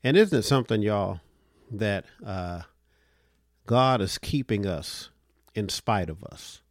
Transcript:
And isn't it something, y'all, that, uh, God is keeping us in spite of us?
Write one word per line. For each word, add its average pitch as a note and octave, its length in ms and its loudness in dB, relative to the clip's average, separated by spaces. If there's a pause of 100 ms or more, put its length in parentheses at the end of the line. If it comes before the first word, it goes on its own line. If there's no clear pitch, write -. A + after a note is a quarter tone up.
And C3+ 120 4
isn't F#3+ 220 6
it G#2+ 60 2
something, A#2 400 2
y'all, G2 380 0 (500)
that, G2+ 340 -2 (180)
uh, F2+ 380 -8 (1040)
God B2+ 360 4
is F#2+ 160 -2
keeping A2 500 -2
us - 420 -8 (460)
in G#2 140 -4
spite F#2+ 400 -2
of D#2+ 160 -12
us? - 460 -18